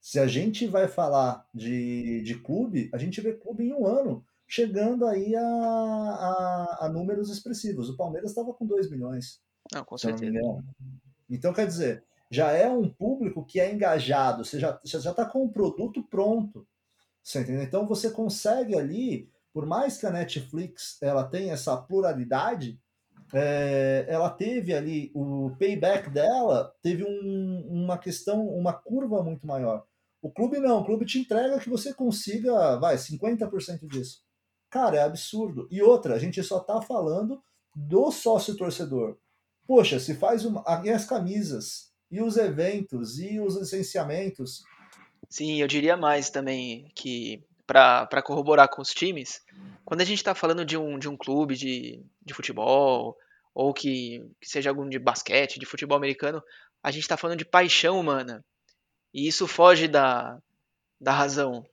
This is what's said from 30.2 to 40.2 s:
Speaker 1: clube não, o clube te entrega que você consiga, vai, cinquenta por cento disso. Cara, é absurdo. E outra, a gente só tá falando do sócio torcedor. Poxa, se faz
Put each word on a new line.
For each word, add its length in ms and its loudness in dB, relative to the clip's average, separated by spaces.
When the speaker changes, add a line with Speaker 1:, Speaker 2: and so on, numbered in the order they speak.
Speaker 1:
clube 280 -2
não, 200 4
o 60 -2
clube 200 0
te 140 -2
entrega 400 0
que 100 -8
você 240 -4
consiga, 840 2
vai, 200 2
cinquenta 500 -2
por 140 -4
cento 260 -10
disso. 360 -10
Cara, 280 2
é 40 6
absurdo. 720 -4
E 100 -2
outra, 340 8
a 40 0
gente 240 -4
só 160 -2
tá 220 -2
falando 600 -2
do 360 4
sócio 460 0
torcedor. 600 -4
Poxa, 340 6
se 160 -4
faz 300 2